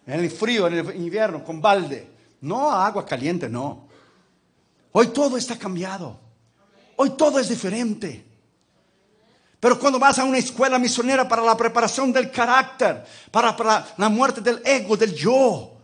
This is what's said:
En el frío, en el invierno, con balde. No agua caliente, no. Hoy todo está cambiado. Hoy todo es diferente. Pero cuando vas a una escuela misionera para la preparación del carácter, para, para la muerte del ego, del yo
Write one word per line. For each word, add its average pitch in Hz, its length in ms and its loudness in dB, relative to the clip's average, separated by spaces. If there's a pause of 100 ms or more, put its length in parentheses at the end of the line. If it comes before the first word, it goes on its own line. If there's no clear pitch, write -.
En 135 140 -6
el 170 100 -2
frío, 220 380 0
en 170 80 0
el 170 220 -6
invierno, 175 480 -4
con 160 160 -12
balde. 170 500 0 (300)
No 233 280 -2
agua 202 380 0
caliente, 143 420 -4
no. 120 380 -8 (1040)
Hoy 247 200 4
todo 269 260 0
está 233 200 -6
cambiado. 185 640 -10 (800)
Hoy 269 140 2
todo 294 280 2
es 233 100 0
diferente. 208 800 -6 (1300)
Pero 240 180 4
cuando 269 220 2
vas 277 180 4
a 254 60 2
una 262 140 2
escuela 254 420 0
misionera 247 480 0
para 226 140 0
la 226 140 4
preparación 233 560 0
del 254 160 0
carácter, 240 760 0 (260)
para, 226 260 2
para 220 300 0 (100)
la 208 120 0
muerte 233 320 2
del 233 240 0
ego, 220 320 2
del 214 180 0
yo 185 680 0